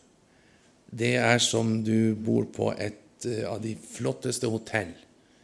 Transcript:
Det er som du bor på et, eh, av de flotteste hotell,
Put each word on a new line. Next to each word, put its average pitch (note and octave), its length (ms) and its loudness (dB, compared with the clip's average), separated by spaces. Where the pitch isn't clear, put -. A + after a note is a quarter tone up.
Det B2 220 0
er A#2+ 240 4
som A2+ 440 2
du A2 300 4
bor A2+ 300 2
på A2 340 -2
et, - 480 -10
eh, A2+ 220 -4
av G#2 140 -6
de A2 140 -6
flotteste B2 760 -4
hotell, G#2+ 420 -4